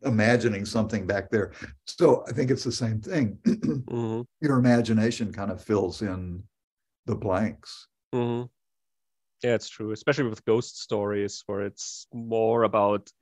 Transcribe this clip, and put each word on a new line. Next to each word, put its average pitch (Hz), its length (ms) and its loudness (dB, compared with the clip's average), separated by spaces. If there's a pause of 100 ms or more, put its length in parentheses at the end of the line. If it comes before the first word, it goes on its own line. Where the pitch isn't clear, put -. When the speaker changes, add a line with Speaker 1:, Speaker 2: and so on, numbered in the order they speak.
Speaker 1:
imagining 110 640 2
something 104 400 -2
back 98 240 -2
there. 101 240 0 (320)
So - 420 4
I - 40 -10
think 127 200 0
it's 123 120 0
the 120 80 -4
same 110 300 -2
thing. 139 400 -2
<clears throat> - 60 0 (420)
Speaker 2:
Mm-hmm. 117 320 -4 (200)
Speaker 1:
Your 139 180 2
imagination 117 760 2
kind 98 180 -6
of 92 120 -8
fills 98 380 0
in 92 420 -6 (600)
the 113 100 -2
blanks. - 720 -4 (260)
Speaker 2:
Mm-hmm. 120 320 -2 (1000)
Yeah, 120 120 4
it's - 140 -4
true, 110 220 -8
especially 135 380 0
with 107 160 -10
ghost 117 360 0
stories 101 640 -2
where 101 160 -4
it's - 520 -10
more 113 500 2
about 104 460 2 (120)